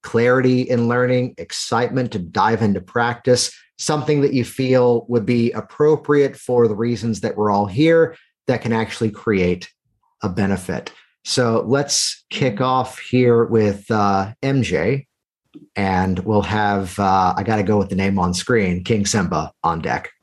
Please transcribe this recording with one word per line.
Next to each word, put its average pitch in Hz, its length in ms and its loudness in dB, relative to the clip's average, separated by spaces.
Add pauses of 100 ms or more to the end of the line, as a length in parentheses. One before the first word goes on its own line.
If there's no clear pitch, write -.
clarity 127 580 2
in 120 280 0
learning, 123 480 0
excitement 123 760 -4
to 107 80 -6
dive 98 420 0
into 101 200 0
practice, 120 720 0 (260)
something 151 440 0
that 139 120 2
you 123 100 0
feel 123 640 2
would 117 180 0
be 117 260 2
appropriate 147 840 0
for 120 320 2
the 107 80 0
reasons 113 460 -4
that 107 160 -4
we're 104 140 0
all 101 160 2
here 160 480 2 (320)
that 123 140 0
can 117 120 -2
actually 113 360 -2
create 90 600 -2 (520)
a 104 80 -2
benefit. 95 640 -4 (320)
So 113 420 0
let's - 640 -2
kick 123 300 -2
off 127 400 0
here 120 460 2
with, 104 440 0
uh, 101 440 0 (100)
M 135 180 0
J, 98 460 -2 (680)
and 95 440 0
we'll 104 220 0
have, 101 580 -2
uh, 95 360 2
I 101 80 -4
gotta 107 200 0
go 104 140 2
with 98 120 -2
the 95 60 -4
name 98 240 0
on 87 140 0
screen, 92 500 -2
King 104 220 0
Simba 82 460 -2 (120)
on 82 180 -2
deck. - 300 -6 (120)